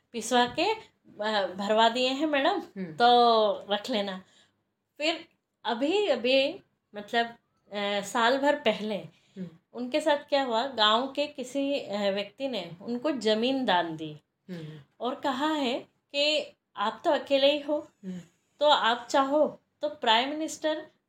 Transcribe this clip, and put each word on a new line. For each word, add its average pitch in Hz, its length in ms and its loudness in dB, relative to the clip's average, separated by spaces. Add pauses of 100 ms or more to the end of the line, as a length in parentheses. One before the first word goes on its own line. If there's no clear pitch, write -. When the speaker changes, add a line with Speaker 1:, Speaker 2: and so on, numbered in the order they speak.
(120)
Speaker 1:
पिसवा 240 340 2
के, 320 280 0 (500)
अ, 208 240 0
भरवा 208 420 2
दिए 254 200 0
हैं 277 180 0
मैडम, 302 320 2
Speaker 2:
हम्म। 180 340 -10
Speaker 1:
तो 233 580 6 (180)
रख 208 200 -4
लेना।" 202 340 -4 (760)
फिर 302 300 -4 (360)
अभी 294 440 0
अभी 269 520 2 (360)
मतलब, 233 300 -2 (480)
अ, 202 280 -2
साल 233 360 0
भर 285 180 2
पहले 214 400 -2
Speaker 2:
हम्म। 170 540 -14 (240)
Speaker 1:
उनके 247 280 -4
साथ 294 160 2
क्या 277 260 -2
हुआ, 240 240 -2
गांव 233 440 2
के 294 160 -2
किसी, 277 520 -4
अ, 202 180 -8
व्यक्ति 202 500 -4
ने 185 240 -8 (100)
उनको 240 300 -4
ज़मीन 240 540 0
दान 170 300 0
दी 156 220 -10 (320)
Speaker 2:
हम्म। 156 300 -12 (200)
Speaker 1:
और 247 160 -4
कहा 277 320 -4
है 285 320 -2 (360)
कि 294 400 0 (200)
आप 214 300 -4
तो 339 60 2
अकेले 277 400 4
ही 294 80 0
हो, 294 280 -4 (180)
Speaker 2:
हम्म। 185 140 -10 (400)
Speaker 1:
तो 294 60 2
आप 233 440 2
चाहो 277 520 2 (200)
तो 302 80 -4
प्राइम 240 400 2
मिनिस्टर, 311 580 -4 (220)